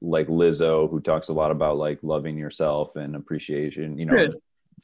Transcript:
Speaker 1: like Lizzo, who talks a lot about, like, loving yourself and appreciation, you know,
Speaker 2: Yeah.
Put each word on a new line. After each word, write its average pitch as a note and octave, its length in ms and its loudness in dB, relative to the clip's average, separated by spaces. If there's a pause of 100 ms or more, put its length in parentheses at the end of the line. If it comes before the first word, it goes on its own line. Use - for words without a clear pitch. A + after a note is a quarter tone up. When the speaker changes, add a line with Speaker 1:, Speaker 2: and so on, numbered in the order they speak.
Speaker 1:
like E2 280 2
Lizzo, D#2+ 640 4
who D#2+ 100 -2
talks D#2 280 0
a E2+ 60 -6
lot D#2 160 2
about, D2+ 260 0
like, D2+ 260 -2
loving D2+ 360 -4
yourself D2+ 580 -2
and D2 200 -8
appreciation, D2 840 -6
you D#2+ 80 -4
know, C#3 100 4
Speaker 2:
Yeah. F3 120 4 (560)